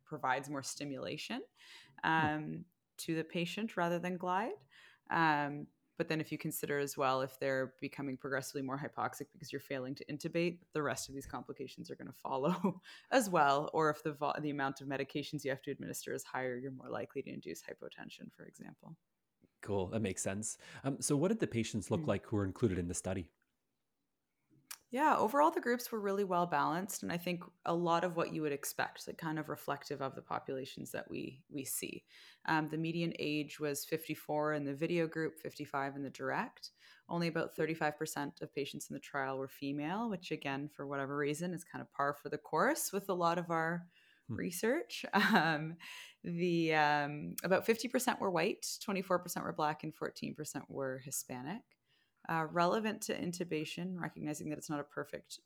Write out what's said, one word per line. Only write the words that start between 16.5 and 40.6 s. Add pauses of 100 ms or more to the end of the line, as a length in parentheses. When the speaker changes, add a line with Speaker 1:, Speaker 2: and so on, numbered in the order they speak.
Speaker 1:
you're
more
likely
to
induce
hypotension,
for
example. (680)
Speaker 2:
Cool.
That
makes
sense. (240)
Um,
so
what
did
the
patients
look
Speaker 1:
Hmm.
Speaker 2:
like
who
were
included
in
the
study? (1600)
Speaker 1:
Yeah,
overall,
the
groups
were
really
well
balanced,
and
I
think (220)
a
lot
of
what
you
would
expect,
like,
kind
of
reflective
of
the
populations
that
we,
we
see. (420)
Um,
the
median
age
was
fifty-four
in
the
video
group,
fifty-five
in
the
direct. (380)
Only
about
thirty-five
percent
of
patients
in
the
trial
were
female,
which,
again,